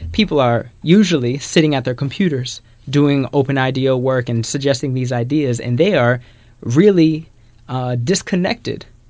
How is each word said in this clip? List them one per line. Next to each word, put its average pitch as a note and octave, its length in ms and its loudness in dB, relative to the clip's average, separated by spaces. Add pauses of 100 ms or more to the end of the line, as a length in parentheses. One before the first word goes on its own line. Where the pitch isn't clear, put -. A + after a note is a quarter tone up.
(120)
people D#3+ 280 0
are A#2 300 0 (120)
usually D#3 560 2
sitting D#3 360 0
at C3 100 -2
their B2+ 100 -4
computers C#3 640 -4 (280)
doing C#3+ 440 2
Open C#3 260 0
I C3 120 0
D C3 180 0
O C3 80 2
work B2+ 320 0
and A#2 160 -2
suggesting C#3 500 -2
these B2+ 180 -2
ideas, B2 480 -2
and A#2+ 180 -2
they F#3+ 160 2
are B2 260 2 (400)
really, D#3+ 640 4 (420)
uh, B2+ 280 -4
disconnected F3 880 -4 (240)